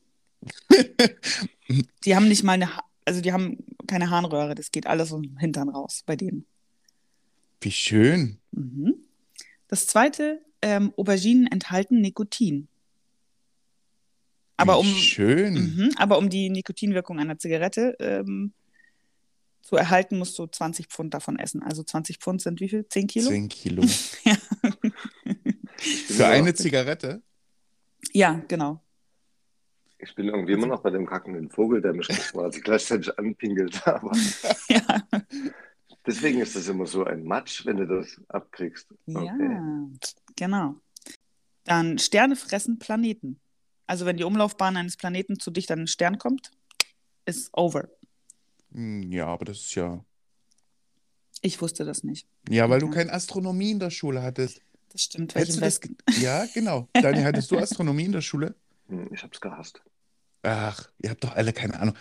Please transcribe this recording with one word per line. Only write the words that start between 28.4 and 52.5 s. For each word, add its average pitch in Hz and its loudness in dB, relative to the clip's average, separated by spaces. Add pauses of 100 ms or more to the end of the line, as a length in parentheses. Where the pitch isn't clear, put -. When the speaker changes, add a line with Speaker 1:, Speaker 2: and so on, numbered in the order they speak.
Speaker 2:
genau. 156 -2 (1160)
Speaker 3:
Ich - -18
bin 101 -4
irgendwie 98 -2
immer 104 2
Speaker 2:
Also 127 -2
Speaker 3:
noch - -10
bei 101 0
dem 92 -2
kackenden 87 -8
Vogel, 113 2
der 92 0
mich 85 -6
<laughs> - -6
quasi 87 -6
gleichzeitig 107 0
anpinkelt, 101 -4
aber 107 0 (300)
Speaker 2:
<laughs> - -6
Ja. 214 2 (1040)
Speaker 3:
deswegen 123 0
ist 104 -4
das 90 -6
immer 92 -4
so 92 -2
ein 82 -6
Matsch, - -6
wenn 104 -2
du 95 -2
das 92 -4
abkriegst. - -10 (180)
Speaker 2:
Ja, 160 -8 (140)
Speaker 3:
Okay. 156 -6 (380)
Speaker 2:
genau. 180 -4 (880)
Dann 165 0
Sterne 254 4
fressen 226 -4
Planeten. 220 -4 (480)
Also 180 -4
wenn 180 0
die 170 -2
Umlaufbahn 196 0
eines 175 -6
Planeten 185 -6
zu - -10
dicht 180 -6
an 160 -2
den 165 -6
Stern 175 0
kommt, 262 -4 (720)
ist - -8
over. 160 0 (840)
Speaker 1:
Hm, 104 -8
ja, 87 -2
aber 87 -6
das 104 -10
ist - -10
ja 87 -4 (1400)
Speaker 2:
Ich - -4
wusste 165 -6
das 147 -8
nicht. - -10 (220)
Speaker 1:
Ja, 113 4